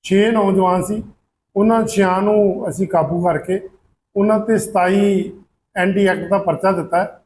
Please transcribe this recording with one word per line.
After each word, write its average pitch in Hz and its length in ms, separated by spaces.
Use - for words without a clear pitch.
ਛੇ 202 260
ਨੌਜਵਾਨ 190 520
ਸੀ, 214 200
ਉਹਨਾਂ 220 320
ਛਿਆਂ 185 340
ਨੂੰ 202 480
ਅਸੀਂ 175 180
ਕਾਬੂ 170 360
ਕਰਕੇ 180 360
ਉਹਨਾਂ 214 240
ਤੇ 220 180
ਸਤਾਈ 196 720
ਐਨ 190 160
ਡੀ 196 160
ਐਕਟ 175 220
ਦਾ 196 80
ਪਰਚਾ 190 340
ਦਿੱਤਾ 170 320
ਹੈ - 220